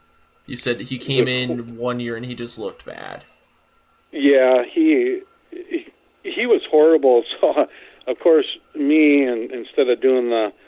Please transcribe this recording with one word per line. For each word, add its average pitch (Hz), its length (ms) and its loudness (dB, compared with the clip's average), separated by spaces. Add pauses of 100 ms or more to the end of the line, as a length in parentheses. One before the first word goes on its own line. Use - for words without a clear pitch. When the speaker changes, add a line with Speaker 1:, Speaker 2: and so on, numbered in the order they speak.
(460)
Speaker 1:
You 139 100 -12
said 120 240 -6
he 131 180 -10
came 135 280 -2
Speaker 2:
The 127 160 -2
Speaker 1:
in 120 340 -8
one 123 240 -6
year 117 160 -8
and 117 80 -10
he 123 100 -12
just 117 240 -10
looked 98 260 -12
bad. - 400 -16 (880)
Speaker 2:
Yeah, 131 520 4
he, 131 560 0 (300)
he, - 360 -10 (360)
he - 240 -6
was 226 240 2
horrible. 147 580 4
<laughs> - 120 -12
So, 151 260 2 (400)
of 127 140 -6
course, 160 260 4 (280)
me, 147 500 2
and 123 260 -4
instead 127 380 -4
of 120 140 0
doing 127 260 2
the, 110 240 -2 (160)